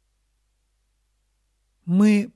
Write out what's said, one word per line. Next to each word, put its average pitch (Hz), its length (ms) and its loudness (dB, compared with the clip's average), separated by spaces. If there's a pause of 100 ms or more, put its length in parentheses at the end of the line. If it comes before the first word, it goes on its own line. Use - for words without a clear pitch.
(1900)
Мы 208 500 0